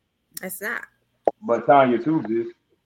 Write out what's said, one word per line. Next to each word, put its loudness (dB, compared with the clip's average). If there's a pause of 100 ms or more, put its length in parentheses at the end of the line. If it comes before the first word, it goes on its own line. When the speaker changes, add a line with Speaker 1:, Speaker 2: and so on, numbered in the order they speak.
(420)
Speaker 1:
It's -12
not. -10 (600)
Speaker 2:
But -2
Tanya 4
tubes -2
is. -2 (400)